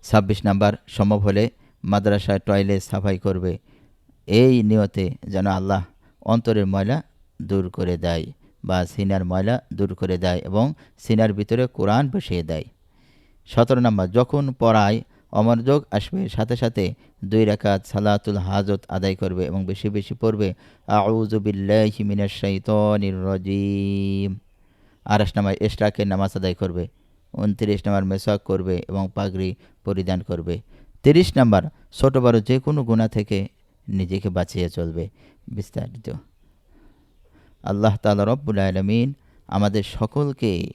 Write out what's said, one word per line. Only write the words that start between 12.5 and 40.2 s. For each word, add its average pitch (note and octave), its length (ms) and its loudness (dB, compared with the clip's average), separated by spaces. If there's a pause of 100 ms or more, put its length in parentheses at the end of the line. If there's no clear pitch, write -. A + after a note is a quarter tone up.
সতেরো B2 340 2
নাম্বার, G#2 300 2
যখন C3 480 0
পড়ায় A2 440 4 (300)
অমনোযোগ A#2+ 580 2
আসবে, F3 380 -4
সাথে A2 280 -2
সাথে A2+ 380 -2 (300)
দুই G#2+ 200 4
রাকাত G#2 420 0
সালাতুল G#2 500 0
হাজত G2 520 0
আদায় F#2+ 280 -2
করবে F#2 300 -4
এবং F#2 200 -4
বেশি G2 220 -4
বেশি G#2 260 -6
পড়বে, G#2+ 400 0 (320)
"আউযু G#2+ 540 2
বিল্লাহি G#2 640 0
মিনাশ G2+ 360 -2
শাইতানির G2+ 840 0
রাজিম।" G2 1120 -2 (680)
আঠাশ G#2 320 2
নাম্বার, G2+ 240 0
ইশরাকের G#2 460 0
নামাজ F#2+ 280 0
আদায় F#2 200 -2
করবে। F2 340 -4 (460)
ঊনত্রিশ G#2 520 0
নাম্বার, G2 180 0
মেসওয়াক G2 380 -2
করবে F#2 460 -2
এবং F#2+ 260 -4
পাগড়ি F#2 400 -4 (300)
পরিধান F#2 360 -2
করবে। E2+ 400 -6 (420)
তিরিশ D#3+ 340 6
নাম্বার, A2 260 6 (300)
ছোট C3+ 240 2
বড় A#2+ 240 6
যে B2+ 180 0
কোনো C#3+ 260 -2
গুনাহ A2+ 240 2
থেকে G#2 400 -2 (400)
নিজেকে F#2+ 400 -2
বাঁচিয়ে F2+ 420 -2
চলবে। E2 380 -6 (400)
বিস্তারিত। A#2+ 640 -10 (1500)
আল্লাহ G#2 400 0
তাআলা G2+ 220 2
রব্বুল A#2 340 -2
আলামিন G2 560 0 (340)
আমাদের G2+ 340 0
সকলকে G#2+ 920 -4